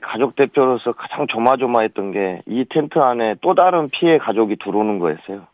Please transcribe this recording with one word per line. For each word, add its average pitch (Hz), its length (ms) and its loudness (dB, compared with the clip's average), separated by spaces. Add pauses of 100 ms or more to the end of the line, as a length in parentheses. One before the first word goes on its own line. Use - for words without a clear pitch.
가족 117 340 -4
대표로서 131 560 2
가장 - 340 -6
조마조마했던 117 880 0
게 92 340 -4
이 120 220 -4
텐트 156 300 -2
안에 120 420 2
또 - 140 0
다른 175 360 2
피해 165 280 4
가족이 107 380 0
들어오는 104 420 -2
거였어요. 87 560 -4